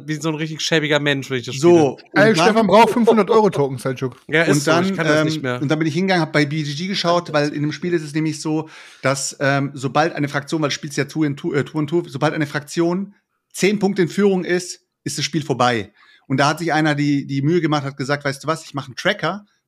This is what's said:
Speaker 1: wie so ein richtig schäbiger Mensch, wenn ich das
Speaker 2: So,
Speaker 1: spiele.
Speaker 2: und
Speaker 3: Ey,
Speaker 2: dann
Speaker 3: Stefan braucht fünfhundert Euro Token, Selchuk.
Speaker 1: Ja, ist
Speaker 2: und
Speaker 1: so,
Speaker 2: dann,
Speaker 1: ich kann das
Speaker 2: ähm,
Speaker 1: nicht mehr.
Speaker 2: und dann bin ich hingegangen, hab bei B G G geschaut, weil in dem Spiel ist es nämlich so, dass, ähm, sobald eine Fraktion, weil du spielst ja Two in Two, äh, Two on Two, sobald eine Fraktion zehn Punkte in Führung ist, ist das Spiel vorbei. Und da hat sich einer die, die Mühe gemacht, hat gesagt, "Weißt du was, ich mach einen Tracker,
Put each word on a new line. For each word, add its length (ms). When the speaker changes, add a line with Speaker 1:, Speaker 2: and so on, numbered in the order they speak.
Speaker 1:
wie 80
so 140
ein 60
richtig 260
schäbiger 380
Mensch, 300
wenn 80
ich 80
das 100
Speaker 2:
So, 440
Speaker 1:
spiele. 120
Speaker 2:
und 120
Speaker 3:
Ey, 120
Speaker 2:
dann 20
Speaker 3:
Stefan 280
braucht 240
fünfhundert 400
Euro 220
Token, 260
Selchuk. 500
Speaker 1:
Ja, 140
ist 80
Speaker 2:
und 140
Speaker 1:
so, 80
Speaker 2:
dann, 140
Speaker 1:
ich 100
kann 120
das 120
Speaker 2:
ähm, 60
Speaker 1:
nicht 180
mehr. 180
Speaker 2:
und 80
dann 80
bin 100
ich 60
hingegangen, 300
hab 100
bei 140
B 160
G 100
G 140
geschaut, 440
weil 180
in 120
dem 100
Spiel 220
ist 80
es 140
nämlich 260
so, 260
dass, 360
ähm, 360
sobald 380
eine 140
Fraktion, 360
weil 60
du 60
spielst 220
ja 80
Two 180
in 140
Two, 160
äh, 100
Two 140
on 80
Two, 220
sobald 260
eine 140
Fraktion 680
zehn 240
Punkte 240
in 60
Führung 360
ist, 380
ist 160
das 60
Spiel 180
vorbei. 500
Und 100
da 100
hat 100
sich 160
einer 220
die, 320
die 160
Mühe 180
gemacht, 220
hat 140
gesagt, 280
"Weißt 180
du 40
was, 180
ich 80
mach 140
einen 80
Tracker, 500